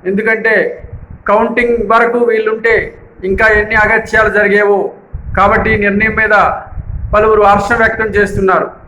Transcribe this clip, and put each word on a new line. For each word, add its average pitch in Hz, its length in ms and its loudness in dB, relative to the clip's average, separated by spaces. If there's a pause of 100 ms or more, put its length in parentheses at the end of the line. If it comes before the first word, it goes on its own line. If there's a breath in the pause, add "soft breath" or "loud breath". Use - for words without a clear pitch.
(100)
ఎందుకంటే 220 440 0 (760)
కౌంటింగ్ 226 460 0 (160)
వరకు 233 260 2 (120)
వీళ్ళుంటే 220 440 0 (540)
ఇంకా 196 180 2 (140)
ఎన్ని 214 240 -4
అగత్యాలు 220 540 0
జరిగేవో. 202 420 2 (560)
కాబట్టి 202 380 2
ఈ 208 100 0
నిర్ణయం 208 360 0
మీద 214 140 2 (800)
పలువురు 214 380 2
హర్షం 202 320 0
వ్యక్తం 220 340 -2
చేస్తున్నారు. 196 520 0 (200)